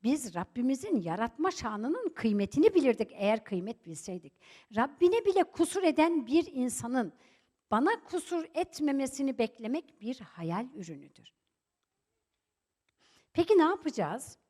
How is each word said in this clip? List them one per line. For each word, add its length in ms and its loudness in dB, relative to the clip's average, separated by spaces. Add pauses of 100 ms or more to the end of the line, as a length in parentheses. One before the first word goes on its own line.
Biz 320 -2
Rabbimizin 640 -2
yaratma 500 -2
şanının 580 -4
kıymetini 640 2
bilirdik 380 2
eğer 300 0
kıymet 420 -8
bilseydik. 480 -14 (420)
Rabbine 500 4
bile 180 4
kusur 400 -2
eden 440 4
bir 260 2
insanın 600 -2 (580)
bana 320 2
kusur 500 -4
etmemesini 840 -2
beklemek 640 -6
bir 180 -8
hayal 460 -6 (100)
ürünüdür. 580 -16 (2000)
Peki 240 4
ne 60 8
yapacağız? 760 -2 (120)